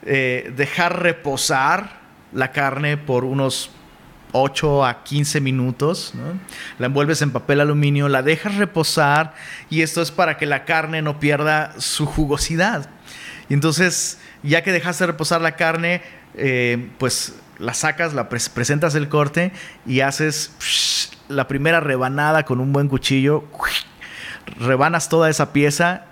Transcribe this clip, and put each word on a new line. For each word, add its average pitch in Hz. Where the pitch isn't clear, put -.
eh, 131
dejar 170
reposar 160
la 131
carne 143
por 131
unos 135
ocho 143
a 123
quince 147
minutos, 131
¿no? 143
La 120
envuelves 147
en 147
papel 139
aluminio, 143
la 131
dejas 160
reposar, 156
y 156
esto 160
es 160
para 160
que 151
la 143
carne 160
no 151
pierda 151
su -
jugosidad. 156
Y 139
entonces, 160
ya 160
que 190
dejaste 175
reposar 165
la 160
carne, 170
eh, 123
pues -
la 113
sacas, 156
la 127
pres-, 120
presentas 147
el 147
corte 151
y 127
haces, 147
psh, -
la 135
primera 147
rebanada 147
con 127
un 135
buen 143
cuchillo, 139
rebanas 135
toda 160
esa 147
pieza 147